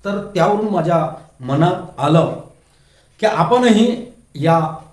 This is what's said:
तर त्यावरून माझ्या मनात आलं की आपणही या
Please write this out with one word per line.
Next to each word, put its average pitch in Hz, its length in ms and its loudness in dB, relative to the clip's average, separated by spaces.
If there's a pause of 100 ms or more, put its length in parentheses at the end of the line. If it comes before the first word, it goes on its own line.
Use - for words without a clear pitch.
तर 196 300 -6
त्यावरून 208 320 0
माझ्या 170 420 0 (300)
मनात 147 600 -2
आलं 156 420 2 (800)
की 214 60 -2
आपणही 220 800 2 (300)
या 160 420 0 (160)